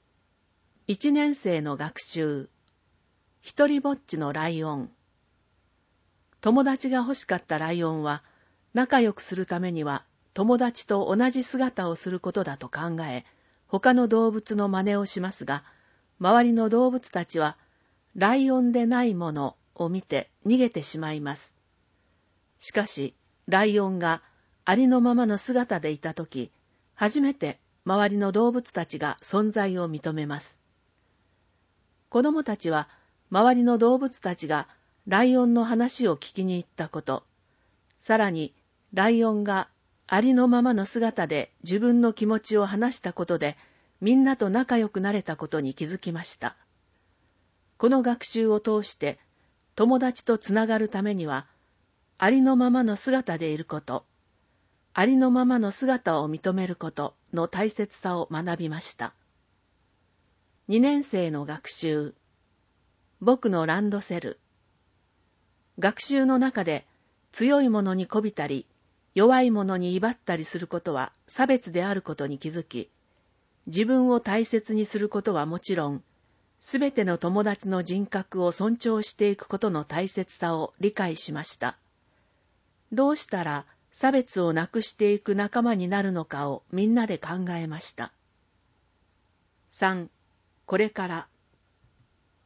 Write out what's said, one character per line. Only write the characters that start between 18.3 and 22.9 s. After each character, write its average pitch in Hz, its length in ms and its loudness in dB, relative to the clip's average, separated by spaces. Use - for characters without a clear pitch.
イ 269 160 2
オ 254 100 2
ン 240 100 4
で 240 140 2
な 247 200 2
い 214 100 0
も 170 160 -4
の 143 240 -4
を 170 160 -4
見 185 140 -4
て - 260 -4
逃 233 120 4
げ 247 120 2
て 160 140 -8
し 156 160 -10
ま 156 140 -6
い 151 60 -6
ま 143 160 -8
す。 - 200 -20
し - 120 -14
か 214 140 0
し、 139 300 -8